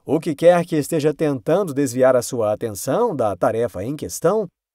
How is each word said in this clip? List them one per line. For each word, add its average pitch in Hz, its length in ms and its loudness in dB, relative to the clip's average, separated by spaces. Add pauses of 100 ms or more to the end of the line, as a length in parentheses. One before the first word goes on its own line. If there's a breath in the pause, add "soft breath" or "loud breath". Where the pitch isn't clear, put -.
O 147 140 2
que 156 160 -2
quer 170 300 0
que 170 100 -6
esteja 151 400 0
tentando 156 580 -2
desviar 127 440 2
a 120 60 4
sua 110 300 0
atenção 139 600 -2
da 107 220 0
tarefa 113 480 0
em 135 100 -4
questão, 180 540 -2 (260)